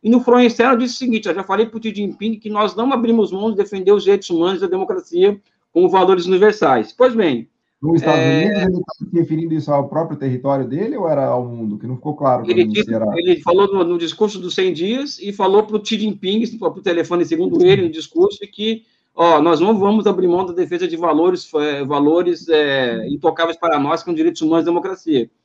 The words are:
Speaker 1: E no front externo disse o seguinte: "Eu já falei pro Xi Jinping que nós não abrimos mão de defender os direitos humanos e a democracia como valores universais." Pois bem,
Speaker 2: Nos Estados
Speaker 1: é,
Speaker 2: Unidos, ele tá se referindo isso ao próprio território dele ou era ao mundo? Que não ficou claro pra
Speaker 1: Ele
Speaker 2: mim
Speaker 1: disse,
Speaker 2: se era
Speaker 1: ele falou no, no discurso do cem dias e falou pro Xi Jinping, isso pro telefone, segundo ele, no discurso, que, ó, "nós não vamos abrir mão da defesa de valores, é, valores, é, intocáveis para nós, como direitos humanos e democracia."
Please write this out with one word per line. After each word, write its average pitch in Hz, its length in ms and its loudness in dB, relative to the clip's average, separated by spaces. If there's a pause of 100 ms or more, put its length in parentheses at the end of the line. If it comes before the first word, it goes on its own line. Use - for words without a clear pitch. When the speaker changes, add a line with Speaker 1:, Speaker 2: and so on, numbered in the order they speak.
Speaker 1:
E 214 60 -2
no 240 100 6
front 247 240 4
externo 233 340 4
disse 247 180 -4
o - 20 -12
seguinte: 226 300 -2
"Eu 165 80 -2
já 190 80 -6
falei 196 220 0
pro 226 160 -12
Xi 220 120 -6
Jinping 208 460 -6
que 214 100 -12
nós 208 260 -2
não 240 160 -2
abrimos 226 400 2
mão 208 200 -2
de 196 60 -6
defender 196 340 0
os 202 120 4
direitos 196 260 2
humanos 175 320 0
e 196 40 -4
a - 20 -2
democracia 185 720 0 (320)
como 175 180 4
valores 185 360 4
universais." 180 680 2
Pois 247 240 2
bem, 147 320 0 (360)
Speaker 2:
Nos 160 160 2
Estados 160 220 2
Speaker 1:
é, 143 80 2
Speaker 2:
Unidos, 190 340 2
ele 180 200 0
tá - 140 -14
se - 220 -4
referindo 160 340 -2
isso 151 160 -4
ao 143 200 0
próprio 160 280 -4
território 135 480 -2
dele 185 300 -4
ou 196 120 -4
era 143 180 0
ao 123 200 -2
mundo? 113 320 -8
Que 107 80 -14
não 127 120 -8
ficou 147 180 -8
claro 127 280 0
pra 117 100 -4
Speaker 1:
Ele 113 100 4
Speaker 2:
mim 107 80 -2
Speaker 1:
disse, 104 140 0
Speaker 2:
se 110 80 -4
era 110 120 0 (120)
Speaker 1:
ele 170 240 0
falou 196 320 2
no, 190 100 2
no 170 140 -2
discurso 185 420 -4
do 180 100 -8
cem 185 220 -2
dias 226 500 -6
e 202 120 -10
falou 202 300 2
pro 208 220 -4
Xi 220 140 -4
Jinping, 208 400 -2
isso - 180 -4
pro 175 240 -6
telefone, 170 440 0
segundo 175 400 2
ele, 196 160 6
no 175 80 0
discurso, 165 500 -2 (100)
que, 220 340 -6 (300)
ó, 165 280 4
"nós 160 180 4
não 208 180 4
vamos 202 300 2
abrir 185 220 2
mão 180 160 2
da 180 80 -10
defesa 175 340 -2
de 165 80 -6
valores, 170 600 0
é, 147 280 -2
valores, 156 640 0
é, 135 640 0
intocáveis 160 480 -2
para 165 200 0
nós, 151 240 -2
como 170 140 -6
direitos 160 260 -2
humanos 160 220 2
e 160 60 -2
democracia." 165 600 -2 (140)